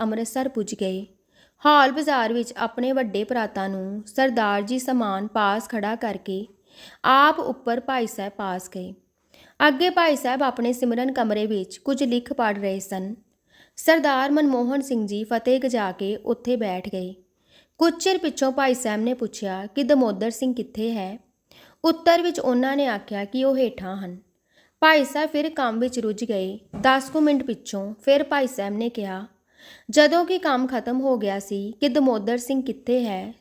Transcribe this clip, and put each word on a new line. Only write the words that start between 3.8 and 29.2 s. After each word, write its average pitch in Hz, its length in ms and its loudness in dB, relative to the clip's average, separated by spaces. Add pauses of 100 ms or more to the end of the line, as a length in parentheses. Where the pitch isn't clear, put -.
ਸਰਦਾਰ 226 540 2
ਜੀ 240 180 -4
ਸਮਾਨ 220 480 -2
ਪਾਸ 214 420 0
ਖੜਾ 214 260 -4
ਕਰਕੇ 196 500 -6 (600)
ਆਪ 285 340 6
ਉੱਪਰ 240 400 -2
ਭਾਈ 262 280 -2
ਸਾਹਿਬ 202 260 -8
ਪਾਸ 185 360 -6
ਗਏ। 185 240 -10 (760)
ਅੱਗੇ 302 220 4
ਭਾਈ 339 260 4
ਸਾਹਿਬ 262 280 0
ਆਪਣੇ 247 300 0
ਸਿਮਰਨ 247 380 0
ਕਮਰੇ 214 340 0
ਵਿੱਚ 208 320 -4
ਕੁਝ 277 260 -2
ਲਿਖ 240 300 -2
ਪੜ੍ਹ 214 260 0
ਰਹੇ 196 200 -2
ਸਨ। 190 360 -8 (600)
ਸਰਦਾਰ 277 560 4
ਮਨਮੋਹਨ 269 500 2
ਸਿੰਘ 233 260 -2
ਜੀ 208 160 -4
ਫਤਿਹ 240 360 0
ਗਜਾ 233 320 -2
ਕੇ 196 240 -4
ਉੱਥੇ 240 400 -4
ਬੈਠ 196 340 -4
ਗਏ। 185 260 -8 (600)
ਕੁਝ 330 160 4
ਚਿਰ 370 240 0
ਪਿੱਛੋਂ 285 340 -2
ਭਾਈ 262 220 2
ਸਾਹਿਬ 214 280 -4
ਨੇ 240 120 0
ਪੁੱਛਿਆ 202 520 -8
ਕਿ 277 180 -2
"ਦਮੋਦਰ 233 460 2
ਸਿੰਘ 254 240 -2
ਕਿੱਥੇ 226 380 -6
ਹੈ?" 202 280 -8 (640)
ਉੱਤਰ 330 380 4
ਵਿੱਚ 349 180 -2
ਉਹਨਾਂ 262 380 0
ਨੇ 277 100 0
ਆਖਿਆ 202 380 -6
ਕਿ 254 200 -4
ਉਹ 269 120 2
ਹੇਠਾਂ 196 400 -2
ਹਨ। 185 200 -10 (600)
ਭਾਈ 311 260 6
ਸਾਹਿਬ 294 240 -2
ਫਿਰ 302 200 0
ਕੰਮ 247 300 -2
ਵਿੱਚ 247 200 -2
ਰੁੱਝ 214 240 -4
ਗਏ। 202 360 -4 (220)
ਦਸ 262 280 4
ਕੁ 311 120 0
ਮਿੰਟ 294 220 4
ਪਿੱਛੋਂ 214 500 -8
ਫਿਰ 277 300 2
ਭਾਈ 285 240 0
ਸਾਹਿਬ 202 300 -4
ਨੇ 233 120 -2
ਕਿਹਾ, 196 380 -8 (640)